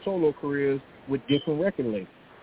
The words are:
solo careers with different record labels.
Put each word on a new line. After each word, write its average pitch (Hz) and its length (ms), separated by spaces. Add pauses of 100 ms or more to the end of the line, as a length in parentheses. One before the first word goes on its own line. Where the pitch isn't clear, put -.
solo 175 300
careers 143 480 (260)
with 135 200
different 147 340
record 185 260
labels. 101 200 (360)